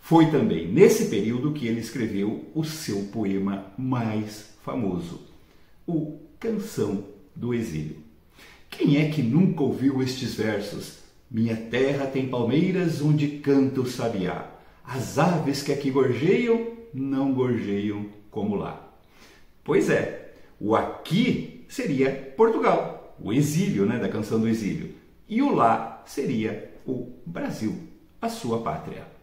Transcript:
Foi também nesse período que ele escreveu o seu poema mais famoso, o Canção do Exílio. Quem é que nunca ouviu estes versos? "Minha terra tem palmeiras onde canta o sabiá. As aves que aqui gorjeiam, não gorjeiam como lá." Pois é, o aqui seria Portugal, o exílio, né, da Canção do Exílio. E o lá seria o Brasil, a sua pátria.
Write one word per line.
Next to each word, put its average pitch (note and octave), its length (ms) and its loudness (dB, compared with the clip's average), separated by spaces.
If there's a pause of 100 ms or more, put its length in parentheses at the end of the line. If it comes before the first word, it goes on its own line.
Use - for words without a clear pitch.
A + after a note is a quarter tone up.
Foi D#3+ 280 8
também F2+ 360 2
nesse D#3+ 380 8
período B2 480 0
que A#2 140 -4
ele A2+ 120 0
escreveu G#2 680 -4 (100)
o D#3 80 -2
seu G2+ 400 -4 (100)
poema G2 540 -2 (100)
mais A2+ 720 -4 (140)
famoso, G#2+ 580 -4 (680)
o D3+ 300 -4 (220)
Canção A2+ 680 -4 (300)
do A#2+ 180 -4
Exílio. D#2 440 -4 (720)
Quem - 300 2
é D3+ 120 4
que - 120 -2
nunca D3 400 4
ouviu C3 400 2
estes B2 320 -2
versos? G#2 640 -4 (320)
"Minha A2+ 260 0
terra C3+ 520 0
tem B2+ 200 -2
palmeiras D3 720 2
onde D3 280 2
canta C#3 520 2
o A#2+ 60 0
sabiá. G2 640 -4 (340)
As - 360 -6
aves D3 420 2
que D3 100 -2
aqui C3+ 200 0
gorjeiam, F#3 800 2 (220)
não C3+ 400 -2
gorjeiam G#2 760 0 (240)
como G2+ 240 -2
lá." - 360 -8 (720)
Pois - 260 4
é, - 440 -2 (260)
o G#2 160 2
aqui - 960 0
seria C3+ 680 -2
Portugal, - 840 2
o F#2 100 -4
exílio, D3 540 2
né, A#2 140 0
da A#2 100 -2
Canção A2 300 -2
do A2+ 80 2
Exílio. G2+ 480 -2 (340)
E A#3 140 2
o C#4 100 2
lá A2+ 540 2
seria A2 680 -4 (140)
o B2+ 260 -6 (100)
Brasil, E3+ 520 -6 (440)
a A3+ 80 -6
sua A#2 340 -4
pátria. - 500 -8 (120)